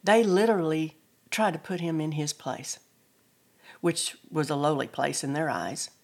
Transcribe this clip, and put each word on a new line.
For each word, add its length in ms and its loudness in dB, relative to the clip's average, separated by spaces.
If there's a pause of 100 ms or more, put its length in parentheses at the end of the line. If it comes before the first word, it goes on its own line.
They 200 6
literally 720 2 (320)
tried 240 0
to 60 -6
put 200 -6
him 220 -2
in 120 -2
his 200 -2
place, 460 -10 (1000)
which 380 -2 (120)
was 200 -2
a 60 0
lowly 320 2
place 360 -4
in 100 -4
their 160 0
eyes. 420 -4 (120)